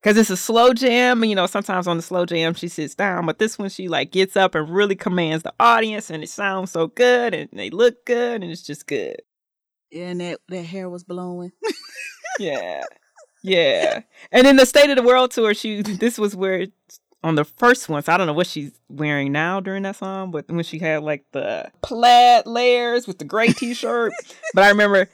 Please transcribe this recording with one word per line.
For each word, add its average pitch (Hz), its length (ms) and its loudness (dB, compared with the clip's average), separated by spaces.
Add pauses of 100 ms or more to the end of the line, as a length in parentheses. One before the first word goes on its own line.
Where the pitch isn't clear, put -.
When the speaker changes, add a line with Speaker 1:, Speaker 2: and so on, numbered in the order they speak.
Speaker 1:
'cause 208 160 4
it's 220 120 4
a 185 60 -2
slow 233 380 4
jam. 247 500 2
You 214 120 0
know, 180 100 0
sometimes 185 400 -4
on 170 100 0
the 165 60 -6
slow 180 240 -4
jam, 165 280 -2
she 175 140 -10
sits 151 260 -10
down, 180 320 -4
but 160 120 -4
this 220 200 -2
one, 196 120 -6
she, 185 180 -12
like, 139 220 -4
gets 190 260 0
up 190 180 2
and 156 140 -4
really 196 280 0
commands 165 480 -4
the - 160 -12
audience, 226 500 0
and 160 120 -10
it - 60 -14
sounds 190 440 -6
so 160 160 -2
good, 240 440 2
and 151 200 -8
they - 180 -10
look 233 340 0
good, 240 380 -2
and 170 100 -10
it's 170 100 -14
just - 240 -14
good. 98 300 -6 (720)
Speaker 2:
Yeah, 175 180 -12
and 180 120 -8
that, 175 280 -10
that 180 160 -10
hair 185 260 -12
was 175 140 -16
blowing. 180 480 -12 (100)
<laughs> 453 80 -4 (680)
Speaker 1:
Yeah. 92 440 -8 (580)
Yeah. 170 600 0 (280)
And 254 160 6
in 277 80 8
the 262 120 8
State 285 240 6
of 269 60 2
the 254 60 2
World 254 300 4
tour, 220 220 0
she, 214 280 -6
this 214 340 -2
was 202 200 -2
where, 190 320 -2 (560)
on 165 100 0
the - 100 0
first - 440 0
one, 147 160 -6
so 160 80 0
I 175 40 4
don't 185 120 0
know 151 40 -2
what 175 140 -2
she's 143 320 -12 (100)
wearing 143 440 -4
now 165 260 -4
during 190 240 -8
that 196 140 -10
song, 190 340 -10
but 151 180 -10
when 170 140 -4
she 160 160 -10
had, 156 240 -4
like, 151 300 -8
the 107 360 -8 (140)
plaid 240 640 6
layers 240 640 0
with 180 100 -12
the 151 60 -12
gray 220 240 0
t-shirt. 233 640 -2 (200)
Speaker 2:
<laughs> 640 220 -14
Speaker 1:
But 190 80 4
I 202 60 8
remember 202 460 4